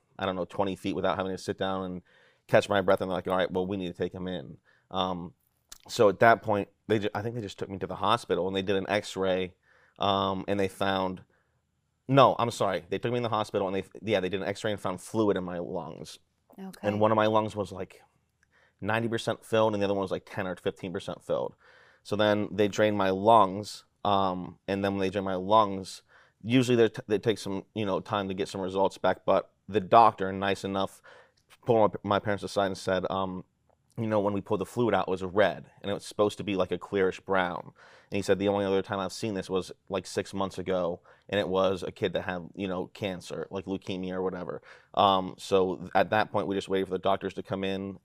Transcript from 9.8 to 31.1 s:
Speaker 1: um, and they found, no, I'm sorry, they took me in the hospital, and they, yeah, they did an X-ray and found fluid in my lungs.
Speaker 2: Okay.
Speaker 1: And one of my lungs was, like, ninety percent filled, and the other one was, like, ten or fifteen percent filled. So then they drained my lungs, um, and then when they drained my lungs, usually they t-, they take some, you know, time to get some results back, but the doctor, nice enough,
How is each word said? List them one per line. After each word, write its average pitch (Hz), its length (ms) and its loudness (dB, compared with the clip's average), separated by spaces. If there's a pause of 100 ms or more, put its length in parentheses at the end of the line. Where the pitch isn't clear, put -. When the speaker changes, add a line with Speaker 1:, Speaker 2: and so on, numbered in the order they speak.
Speaker 1:
um, 98 480 0
and 101 120 -2
they 98 100 0
found, 95 540 -4 (840)
no, 127 320 8
I'm 117 120 0
sorry, 95 380 -2
they 98 100 -2
took 120 120 -4
me 123 60 -2
in 120 60 -2
the 117 60 -2
hospital, 107 380 -2
and 95 80 -4
they, 95 80 -2 (180)
yeah, 101 200 0
they 90 80 -2
did 95 120 -4
an 80 60 -6
X-ray 101 240 -4
and 98 80 -6
found 92 220 -6
fluid 107 340 2
in 92 80 -4
my 90 140 -8
lungs. 82 640 -10 (380)
Speaker 2:
Okay. 190 300 -12
Speaker 1:
And 104 140 0
one 107 100 6
of 110 60 4
my 107 80 4
lungs 107 300 2
was, 98 160 -6
like, 92 300 -12 (800)
ninety 110 260 0
percent 110 380 -4
filled, 110 280 2
and 101 80 -2
the 101 40 2
other 98 80 2
one 98 100 0
was, 92 80 -4
like, 82 200 -6
ten 98 160 -6
or 90 80 -6
fifteen 95 380 -6
percent 92 300 -10
filled. 71 320 -4 (480)
So - 120 -6
then 104 360 2
they 104 160 2
drained 107 300 2
my 95 120 2
lungs, 101 760 4 (220)
um, 95 520 0 (100)
and 98 160 0
then 98 100 0
when 98 80 -2
they 95 80 0
drained 98 160 -4
my 95 100 -4
lungs, 95 680 0 (420)
usually 120 340 4
they 113 120 6
t-, - 180 -10
they 104 120 2
take 104 200 0
some, 98 260 -6 (100)
you 110 100 -2
know, 95 140 0
time 98 300 -4
to 98 40 -6
get 95 140 -4
some 98 140 -8
results 95 360 0
back, - 280 0
but 92 260 2 (160)
the 98 140 0
doctor, 110 500 6
nice 98 320 -2
enough, 98 380 -4 (640)